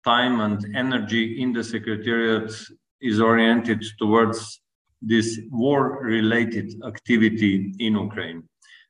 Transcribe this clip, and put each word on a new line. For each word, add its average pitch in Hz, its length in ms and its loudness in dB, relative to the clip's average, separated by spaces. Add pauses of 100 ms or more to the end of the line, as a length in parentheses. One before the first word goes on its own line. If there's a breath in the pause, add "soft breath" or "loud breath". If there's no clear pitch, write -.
time 123 360 2
and 104 240 -2 (100)
energy 117 680 -2
in 127 100 -2
the 117 100 -4
Secretariat 113 880 -2 (520)
is 110 180 0
oriented 113 640 4 (140)
towards 110 640 0 (400)
this 110 360 2 (120)
war-related 117 1200 0 (140)
activity 107 920 2
in 113 140 0
Ukraine. 85 540 -6 (420 soft breath)